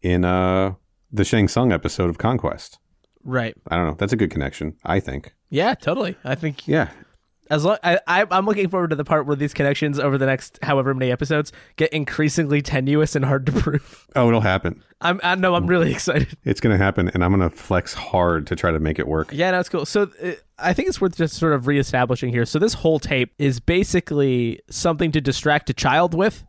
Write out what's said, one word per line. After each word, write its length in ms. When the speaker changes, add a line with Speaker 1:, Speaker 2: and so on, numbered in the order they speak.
Speaker 1:
in, 240
uh, 480
the 120
Shang 240
Tsung 240
episode 380
of 80
Conquest. 600
Speaker 2:
Right. 320
Speaker 1:
I 80
don't 100
know. 100
That's 160
a 40
good 140
connection, 520
I 160
think. 340
Speaker 2:
Yeah, 260
totally. 480
I 120
think 320
Speaker 1:
Yeah. 220
Speaker 2:
as 140
lo-, 200
I, 240
I, 240
I'm 140
looking 240
forward 200
to 60
the 100
part 220
where 80
these 180
connections 460
over 180
the 80
next 360
however 320
many 180
episodes 400
get 160
increasingly 680
tenuous 540
and 100
hard 200
to 60
<laughs> 20
prove. 600
Speaker 1:
Oh, 120
it'll 140
happen. 420
Speaker 2:
I'm, 240
I 120
know, 200
I'm 120
really 240
excited. 520
Speaker 1:
It's 160
gonna 180
happen, 320
and 140
I'm 80
gonna 200
flex 420
hard 540
to 80
try 160
to 80
make 180
it 100
work. 240
Speaker 2:
Yeah, 200
no, 80
it's 100
cool. 160
So, 240
uh, 80
I 140
think 160
it's 100
worth 160
just 200
sort 180
of 140
reestablishing 640
here. 140
So 140
this 140
whole 260
tape 380
is 220
basically 1000
something 400
to 100
distract 480
a 40
child 420
with. 340